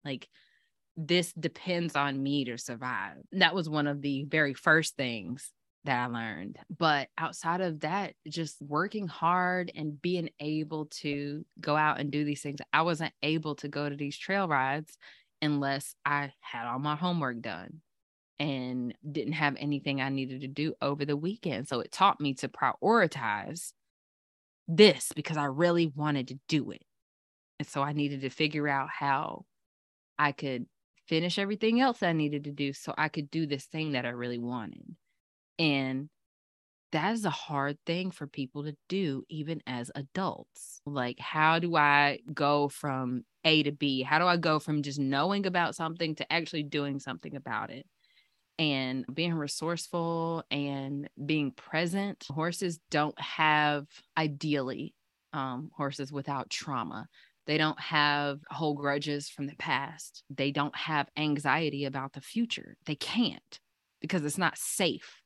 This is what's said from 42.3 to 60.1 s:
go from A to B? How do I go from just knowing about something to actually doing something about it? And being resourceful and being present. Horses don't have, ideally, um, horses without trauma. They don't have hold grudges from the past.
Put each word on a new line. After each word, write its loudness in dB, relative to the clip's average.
go 4
from -4
A 8
to 2
B? 0
How 4
do 6
I 8
go 4
from 0
just -4
knowing 2
about 2
something -2
to -6
actually -2
doing -2
something -10
about -6
it? -14
And 0
being 0
resourceful -2
and -4
being 2
present. -2
Horses -4
don't 2
have, 4
ideally, -2
um, -4
horses -4
without -4
trauma. -4
They 2
don't 2
have 2
hold 0
grudges -2
from -8
the -10
past. -4